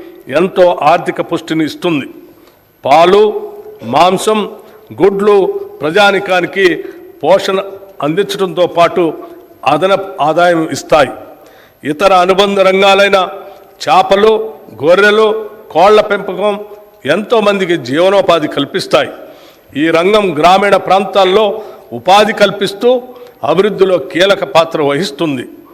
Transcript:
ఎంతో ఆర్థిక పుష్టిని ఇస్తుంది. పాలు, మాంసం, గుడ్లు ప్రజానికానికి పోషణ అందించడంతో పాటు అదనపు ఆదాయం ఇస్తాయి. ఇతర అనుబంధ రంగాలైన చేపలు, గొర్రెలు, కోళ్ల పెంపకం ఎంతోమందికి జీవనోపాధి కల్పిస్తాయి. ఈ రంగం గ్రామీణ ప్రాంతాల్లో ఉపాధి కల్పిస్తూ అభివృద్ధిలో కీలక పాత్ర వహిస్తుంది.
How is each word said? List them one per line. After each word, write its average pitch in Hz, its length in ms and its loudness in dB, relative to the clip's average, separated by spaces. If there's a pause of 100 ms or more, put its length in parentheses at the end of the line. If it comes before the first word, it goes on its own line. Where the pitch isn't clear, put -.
(280)
ఎంతో 175 540 2
ఆర్థిక 170 400 0
పుష్టిని 160 440 -4
ఇస్తుంది. 147 440 -6 (760)
పాలు, 185 680 4 (320)
మాంసం, 185 680 0 (520)
గుడ్లు 202 440 2 (360)
ప్రజానికానికి 185 1040 -2 (380)
పోషణ 196 360 0 (440)
అందించడంతో 175 640 -2
పాటు 170 460 0 (520)
అదనపు 185 560 -2
ఆదాయం 160 500 0
ఇస్తాయి. 139 380 0 (720)
ఇతర 156 300 0
అనుబంధ 190 460 2
రంగాలైన 196 680 2 (540)
చేపలు, 196 680 2 (300)
గొర్రెలు, 208 680 2 (220)
కోళ్ల 208 300 4
పెంపకం 202 580 -4 (460)
ఎంతోమందికి 202 720 0
జీవనోపాధి 165 680 0
కల్పిస్తాయి. 143 640 -2 (680)
ఈ 156 120 0
రంగం 175 500 0
గ్రామీణ 190 360 4
ప్రాంతాల్లో 196 840 0 (320)
ఉపాధి 190 400 2
కల్పిస్తూ 214 680 0 (420)
అభివృద్ధిలో 185 540 0
కీలక 185 460 0
పాత్ర 165 380 -2
వహిస్తుంది. 143 680 -4 (240)